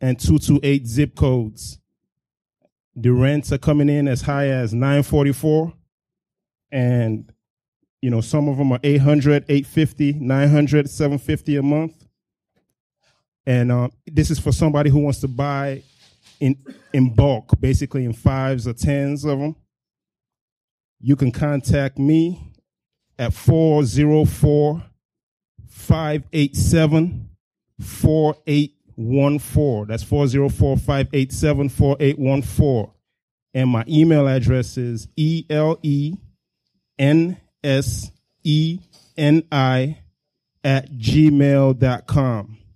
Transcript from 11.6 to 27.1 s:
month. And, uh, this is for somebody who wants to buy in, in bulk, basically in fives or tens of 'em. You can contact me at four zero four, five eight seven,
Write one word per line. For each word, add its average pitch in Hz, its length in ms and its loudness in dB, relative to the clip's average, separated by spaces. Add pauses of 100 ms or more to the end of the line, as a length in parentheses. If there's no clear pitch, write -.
month. 151 320 -2 (1500)
And, 123 240 2
uh, 123 180 0 (160)
this 156 280 0
is 143 80 -4
for 151 100 -2
somebody 147 400 2
who 143 80 4
wants 143 220 -2
to 139 80 -6
buy 139 560 -6 (560)
in, 135 160 0 (360)
in 131 220 2
bulk, 123 460 2
basically 131 440 -2
in 117 80 -4
fives 131 540 -2
or 123 60 -6
tens 139 520 -4
of 143 160 -4
'em. 151 140 -6 (1500)
You 123 140 2
can 135 160 0
contact 143 680 -2
me 160 540 0 (640)
at 117 160 -6
four 160 520 2
zero 147 400 2
four, 147 580 0 (840)
five 156 640 -2
eight 147 240 0
seven, 160 760 0 (500)